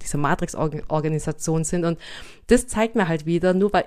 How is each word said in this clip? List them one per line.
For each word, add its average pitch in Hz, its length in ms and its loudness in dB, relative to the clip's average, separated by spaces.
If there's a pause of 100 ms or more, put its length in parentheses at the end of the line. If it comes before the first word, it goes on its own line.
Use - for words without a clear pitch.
dieser - 160 -4
Matrix-Org-, 151 720 -2
Organisation 156 760 -2
sind. 175 220 -2
Und 165 140 -2 (480)
das 247 200 6
zeigt 226 280 -2
mir 196 120 2
halt 160 180 -2
wieder, 170 280 2
nur 196 180 2
weil 185 160 2